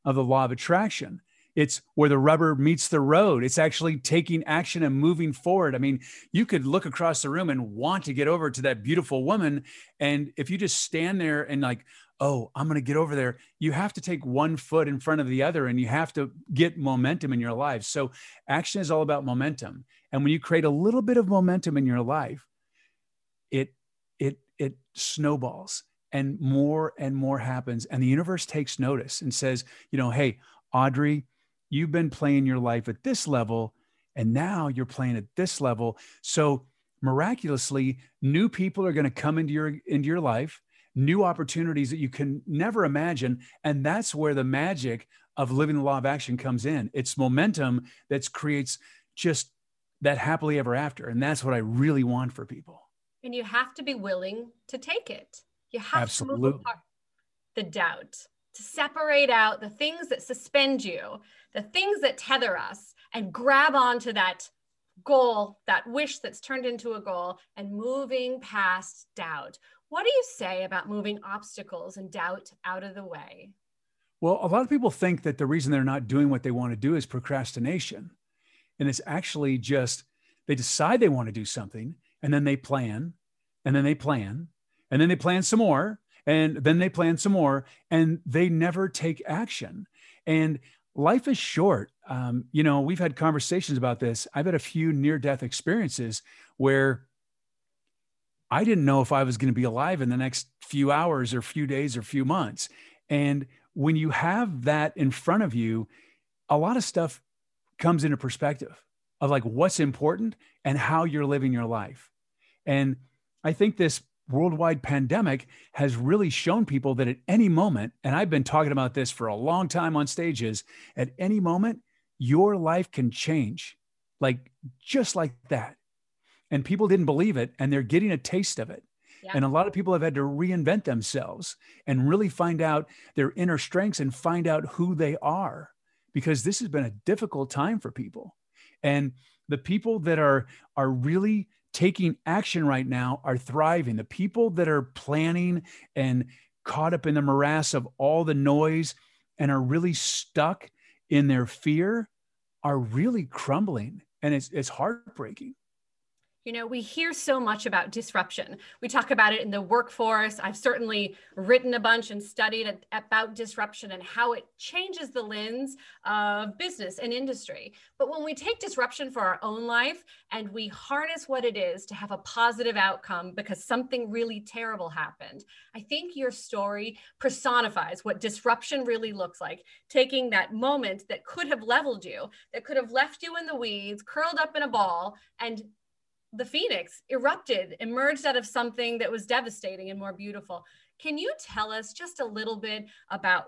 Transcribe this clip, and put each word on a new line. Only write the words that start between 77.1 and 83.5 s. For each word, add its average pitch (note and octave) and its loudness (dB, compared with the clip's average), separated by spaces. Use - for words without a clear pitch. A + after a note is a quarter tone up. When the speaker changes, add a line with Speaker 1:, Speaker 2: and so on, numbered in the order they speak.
Speaker 1:
And C#3 2
it's C3 -2
actually C#3+ -2
just, B2 0
they D3 0
decide D#3 2
they A3 8
want B2+ 2
to A2 -6
do G#2+ -6
something, A2+ -8
and C#3+ 2
then C#3+ 2
they C#3 2
plan, C3 -4